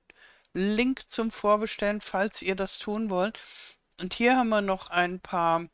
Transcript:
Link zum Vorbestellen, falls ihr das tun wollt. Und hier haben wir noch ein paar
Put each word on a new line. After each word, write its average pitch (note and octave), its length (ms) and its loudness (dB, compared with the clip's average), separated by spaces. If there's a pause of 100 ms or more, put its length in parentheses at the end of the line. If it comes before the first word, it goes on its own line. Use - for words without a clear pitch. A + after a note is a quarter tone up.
(540)
Link G#3+ 560 0
zum A3+ 220 -2
Vorbestellen, G#3 720 0
falls G3+ 400 -2
ihr F#3+ 160 -2
das G3 200 -2
tun G#3+ 320 -4
wollt. F#3+ 300 -2 (640)
Und F3+ 120 -6
hier B3 220 4
haben A#3+ 140 4
wir G#3+ 120 4
noch F#3+ 280 -2
ein F3 320 0
paar E3 520 0